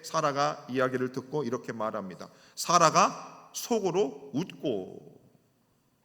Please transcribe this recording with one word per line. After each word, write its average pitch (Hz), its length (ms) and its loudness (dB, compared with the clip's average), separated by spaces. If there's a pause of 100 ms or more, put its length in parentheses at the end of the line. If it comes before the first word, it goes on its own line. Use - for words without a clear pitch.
사라가 147 640 0
이야기를 127 400 0
듣고 147 320 -6
이렇게 123 300 -4
말합니다. 107 580 -6 (240)
사라가 - 960 4
속으로 202 800 -2
웃고. - 880 -6 (840)